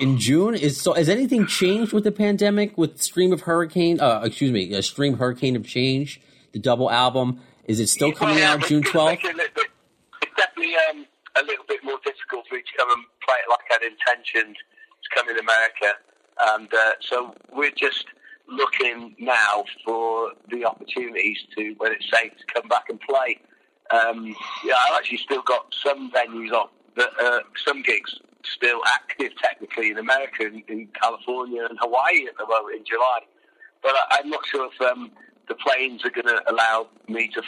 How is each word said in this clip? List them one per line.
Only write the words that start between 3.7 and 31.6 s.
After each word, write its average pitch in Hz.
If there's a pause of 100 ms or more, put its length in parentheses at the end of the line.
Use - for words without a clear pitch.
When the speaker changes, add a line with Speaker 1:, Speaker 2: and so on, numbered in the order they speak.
Speaker 1:
uh, 117
excuse 127
me, 98
a 95
Stream 139
Hurricane 127
of 107
Change, 131 (320)
the 110
double 120
album? 127 (260)
Is 110
it 110
still 147
coming 156
Speaker 2:
Well, 156
yeah, 151
Speaker 1:
out 147
Speaker 2:
but -
Speaker 1:
June 151
Speaker 2:
it's 147
Speaker 1:
twelfth? 165
Speaker 2:
like 339
a 320
little -
bit, 453 (560)
it's -
definitely, 170 (160)
um, 147 (300)
a 143
little 143
bit -
more 135
difficult -
for 127
me 123
to -
come 123
and 117 (220)
play 127
it 120
like 120 (120)
I'd 113
intentioned 113
to - (100)
come 120
in 113
America. 110 (480)
And, 107
uh, 110
so 123 (200)
we're 143
just - (420)
looking 120
now 107 (220)
for 113 (180)
the 117
opportunities 113 (200)
to, 107
when 110
it's -
safe, 113
to -
come 117
back 120
and 110
play. 131 (520)
Um, 113 (300)
yeah, 131 (160)
I've 160
actually -
still 135
got 123 (100)
some 135
venues 113
on, 110 (260)
that, 120 (120)
uh, 120 (240)
some 139
gigs 110 (280)
still 120
active 127
technically -
in 104
America, 127
in, 107
in 110 (120)
California 120